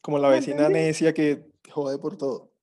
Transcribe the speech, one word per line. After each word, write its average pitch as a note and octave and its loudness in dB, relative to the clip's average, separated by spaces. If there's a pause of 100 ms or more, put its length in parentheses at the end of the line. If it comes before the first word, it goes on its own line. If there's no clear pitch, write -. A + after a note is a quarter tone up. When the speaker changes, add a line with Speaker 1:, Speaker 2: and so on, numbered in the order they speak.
Speaker 1:
Como D3 -2
la C#3+ 4
Speaker 2:
¿Me C3+ 6
Speaker 1:
vecina D3 0
Speaker 2:
entiendes? D#3+ 2
Speaker 1:
necia D#3+ 2
que D3+ -2 (180)
jode C#3 -6
por D3+ -8
todo. C3 -8